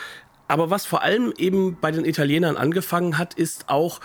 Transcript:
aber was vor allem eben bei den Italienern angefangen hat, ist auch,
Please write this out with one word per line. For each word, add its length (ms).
aber 200
was 160
vor 160
allem 360
eben 420
bei 120
den 140
Italienern 520
angefangen 600
hat, 160
ist 360
auch, 360